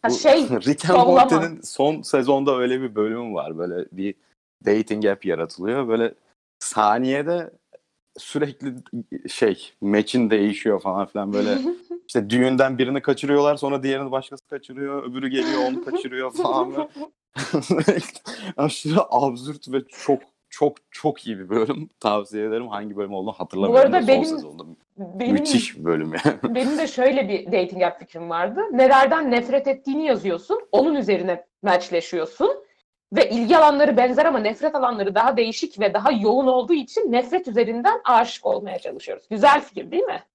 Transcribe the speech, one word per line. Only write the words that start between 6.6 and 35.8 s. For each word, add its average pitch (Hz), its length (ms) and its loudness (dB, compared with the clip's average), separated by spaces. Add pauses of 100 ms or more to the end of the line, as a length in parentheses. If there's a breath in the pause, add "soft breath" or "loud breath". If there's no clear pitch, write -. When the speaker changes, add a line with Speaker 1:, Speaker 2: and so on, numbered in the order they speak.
Speaker 2:
sürekli 139 560 -6 (540)
şey, - 520 -2
match'in 107 500 2
değişiyor 104 500 0
falan 95 260 -4
filan 101 260 -6
böyle. 104 260 0
Speaker 1:
<laughs> - 500 -8
Speaker 2:
İşte - 220 -2
düğünden 127 480 2
birini 131 240 -2
kaçırıyorlar, 143 540 0
sonra 139 260 -4
diğerini 135 280 -4
başkası 131 360 -8
kaçırıyor, 139 560 -10
öbürü 131 260 -8
geliyor, 135 420 -2
onu 339 140 -8
kaçırıyor 262 480 -6
falan 269 400 -2
böyle. 294 160 -6
Speaker 1:
<laughs> - 360 -18 (100)
Speaker 2:
<laughs> 160 1200 -2
Aşırı 151 440 0 (100)
absürt 131 600 -4
ve 135 60 -2 (100)
çok, - 340 -2 (280)
çok, 147 260 -2 (140)
çok - 360 -6
iyi 107 120 -8
bir 92 100 -14
bölüm. 117 400 -2 (120)
Tavsiye 107 460 -2
ederim. 117 220 -4
Hangi 104 280 -10
bölüm 101 180 -6
olduğunu 98 200 -6
Speaker 1:
Bu - 60 -16
Speaker 2:
hatırlamıyorum 254 540 4
Speaker 1:
arada - 20 4
Speaker 2:
da 359 40 4
son 220 80 0
Speaker 1:
benim, 269 160 4
Speaker 2:
sezonda. 294 380 -8 (360)
Speaker 1:
benim, 196 340 -4
Speaker 2:
Müthiş 285 460 0
bir - 60 -12
bölüm 156 280 0 (120)
yani. 147 180 2
<laughs> 233 120 -2
Speaker 1:
benim 269 240 -2
de 320 80 -2
şöyle 254 420 0
bir 190 180 -4
dating 180 360 -2
app 175 160 -2
fikrim 170 320 -14
vardı. 190 300 -4 (120)
Nelerden 269 580 4
nefret 240 380 0
ettiğini 277 380 -4
yazıyorsun, 196 540 -2 (120)
onun 294 220 4
üzerine 185 500 -2 (180)
matchleşiyorsun. 180 1000 -2 (480 soft breath)
Ve - 180 2
ilgi 233 280 2
alanları 294 380 6
benzer 247 280 4
ama 294 140 2
nefret 226 360 -2
alanları 226 400 -2
daha 226 220 4
değişik 226 440 -4